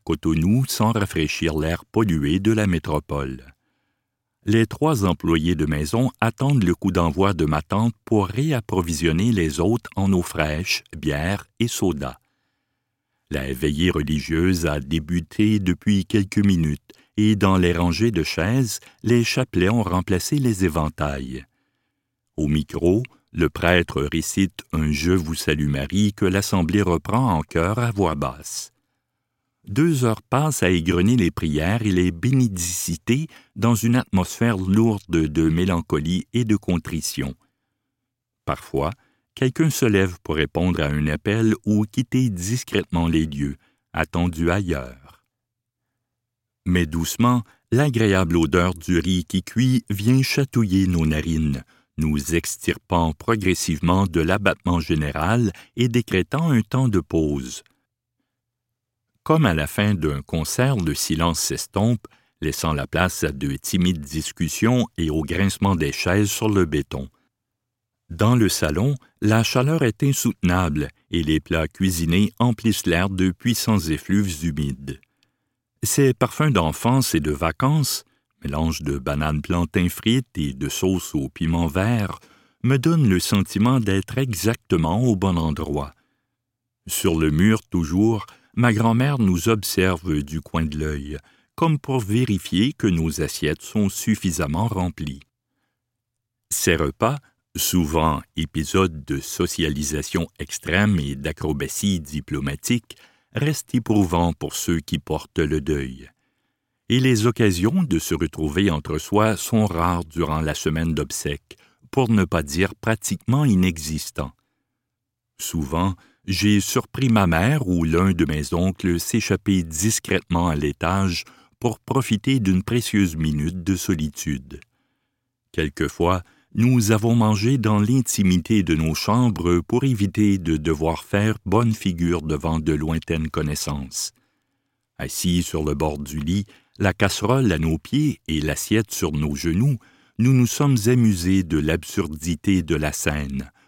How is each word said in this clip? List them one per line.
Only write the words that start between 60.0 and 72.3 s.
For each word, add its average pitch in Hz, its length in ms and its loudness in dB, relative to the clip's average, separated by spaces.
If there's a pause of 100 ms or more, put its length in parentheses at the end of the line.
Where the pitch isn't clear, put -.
concert, 123 540 0
le 80 200 0
silence 82 440 0
s'estompe, - 680 -2 (340)
laissant 78 320 -2
la 69 140 -4
place 87 360 -2
à 76 80 0
de 69 240 -4
timides 87 460 -2
discussions 82 840 -2 (100)
et 80 120 -2
au 78 120 0
grincement 95 540 0
des 76 180 -2
chaises 101 360 0
sur 110 200 -2
le 98 160 4
béton. 71 440 -4 (1000)
Dans 107 260 2
le 110 140 4
salon, 90 460 0 (260)
la 110 220 4
chaleur 143 400 0
est 113 200 -2
insoutenable 90 840 0 (200)
et 85 140 -2
les 78 160 2
plats 80 300 -2
cuisinés 90 680 0